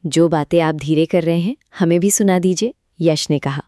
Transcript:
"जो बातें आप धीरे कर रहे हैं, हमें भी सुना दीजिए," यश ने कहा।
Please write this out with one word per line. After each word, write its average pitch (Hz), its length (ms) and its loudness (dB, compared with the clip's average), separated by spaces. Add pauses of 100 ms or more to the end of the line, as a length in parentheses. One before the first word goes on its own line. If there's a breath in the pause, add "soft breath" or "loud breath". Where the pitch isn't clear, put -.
"जो 165 220 2
बातें 160 340 0
आप 160 140 0
धीरे 151 300 0
कर 175 180 -2
रहे 165 160 0
हैं, 202 160 -4 (240)
हमें 170 200 2
भी 196 120 2
सुना 190 280 2
दीजिए," 185 340 -2 (280)
यश 160 280 0
ने 147 100 0
कहा। 139 280 -6